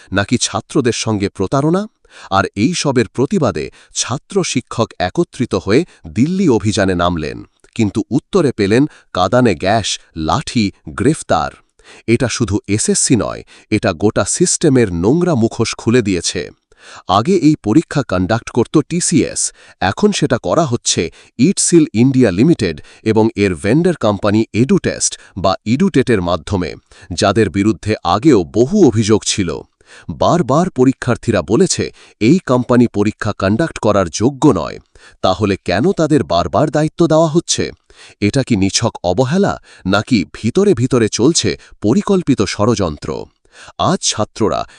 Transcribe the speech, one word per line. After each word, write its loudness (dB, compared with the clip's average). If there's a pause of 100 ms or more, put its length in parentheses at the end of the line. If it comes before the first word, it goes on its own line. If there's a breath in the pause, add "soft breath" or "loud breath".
(120)
নাকি 0
ছাত্রদের -2
সঙ্গে -2
প্রতারণা? -2 (480 loud breath)
আর 0 (120)
এই 0
সবের 0
প্রতিবাদে -2 (300 soft breath)
ছাত্র -8
শিক্ষক -4 (120)
একত্রিত -4
হয়ে 0 (300 soft breath)
দিল্লি 0
অভিযানে 0
নামলেন, -2 (380)
কিন্তু -2 (100)
উত্তরে -2
পেলেন 2 (320 loud breath)
কাঁদানে 2
গ্যাস, -2 (360 soft breath)
লাঠি, -2 (280)
গ্রেফতার। -2 (540 loud breath)
এটা 0
শুধু -2 (120)
এসএসসি 0
নয়, -4 (280 soft breath)
এটা 0
গোটা 0
সিস্টেমের 2
নোংরা 0
মুখোশ 0
খুলে 0
দিয়েছে। -4 (640 loud breath)
আগে 2
এই 4
পরীক্ষা 0
কন্ডাক্ট -2
করত 0 (120)
টিসিএস, -2 (420 soft breath)
এখন 0
সেটা -2
করা 0
হচ্ছে -2 (360 soft breath)
ইটসিল 4 (100)
ইন্ডিয়া 4
লিমিটেড 2 (280 loud breath)
এবং 2 (120)
এর 2
ভেন্ডর 0
কোম্পানি 0 (140)
এডুটেস্ট 0 (240 loud breath)
বা 0 (140)
ইডুটেটের 2
মাধ্যমে, -4 (400 loud breath)
যাদের 0
বিরুদ্ধে 0 (140)
আগেও 4 (140)
বহু 0 (100)
অভিযোগ 2
ছিল। -2 (680 loud breath)
বারবার 2
পরীক্ষার্থীরা 0
বলেছে, 0 (360 soft breath)
এই 4
কোম্পানি 2
পরীক্ষা -4
কন্ডাক্ট -2
করার 0
যোগ্য -2
নয়। -6 (460 soft breath)
তাহলে 0 (100)
কেন 0
তাদের 0
বারবার 0
দায়িত্ব -2
দেওয়া 2
হচ্ছে? -2 (560 loud breath)
এটা 0
কি 0
নিছক 0 (100)
অবহেলা, 0 (320 loud breath)
নাকি 2 (160)
ভিতরে 0
ভিতরে 2
চলছে 0 (300 soft breath)
পরিকল্পিত 0
ষড়যন্ত্র? -2 (680 loud breath)
আজ 0
ছাত্ররা -4 (180 soft breath)